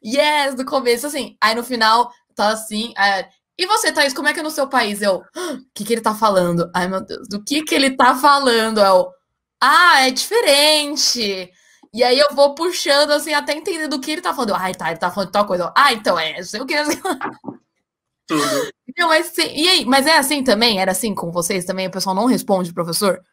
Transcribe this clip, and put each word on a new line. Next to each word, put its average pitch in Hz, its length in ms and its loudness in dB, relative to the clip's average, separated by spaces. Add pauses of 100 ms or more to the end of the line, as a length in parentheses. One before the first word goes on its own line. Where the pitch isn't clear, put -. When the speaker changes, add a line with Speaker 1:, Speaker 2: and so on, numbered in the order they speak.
Speaker 1:
Yes, 285 500 0
no 254 120 -6
começo, 247 400 0
assim. 285 340 -8
Aí, 220 140 2
no 233 100 -4
final, 240 480 2 (240)
tá 208 140 0
assim, 214 460 -6
aí, 196 280 0 (340)
"E 370 80 -2
você, 427 260 2
Thaís, 285 200 0
como 294 160 -2
é 294 60 0
que 349 60 -6
é - 20 -6
no 311 80 -6
seu 294 180 -4
país?" 214 340 -2
Eu, 196 140 2
"O 175 60 -8 (520)
que 202 100 -10
que 233 100 -2
ele 220 80 -4
tá 214 120 0
falando? 180 600 2
Ai, 180 140 -2
meu 190 120 -4
Deus, - 280 -14
do 202 140 -10
que 294 200 -4
que 311 120 -4
ele 269 220 2
tá 254 200 4
falando?" 254 640 2
Eu, 185 300 4 (500)
"Ah, 302 460 6
é 262 40 2
diferente." 285 1400 0 (440)
E 226 80 0
aí 254 160 4
eu 285 160 2
vou 277 200 4
puxando, 302 580 0
assim, 302 200 -2
até 294 240 -2
entender 320 320 -6
do 285 120 -4
que - 100 -10
ele 311 100 -4
tá 349 140 -4
falando. 226 200 -2
"Ai, 180 200 -4
tá, 165 160 -6
ele 165 80 -8
tá 180 120 -2
falando 190 180 -4
de - 40 -12
tal 208 140 2
coisa." 180 300 -4
"Ah, 269 160 4
então 208 260 -2
é, 156 180 -4
não 180 80 -10
sei 214 160 -10
o 269 60 -8
que." 302 80 -4
<laughs> - 880 -6 (680)
Speaker 2:
Tudo. 440 420 0 (300)
Speaker 1:
Não, 349 100 2
mas 320 200 2
sim, 320 260 -2
e 311 140 0
aí? 359 180 2
Mas 269 200 2
é 320 120 4
assim 277 260 0
também? 220 360 2
Era 190 120 0
assim 208 220 -2
com 170 180 -6
vocês 175 320 -2
também? 185 240 -6
O - 20 -6
pessoal 190 260 -4
não 214 100 0
responde, 196 480 0
professor? 175 460 -2 (120)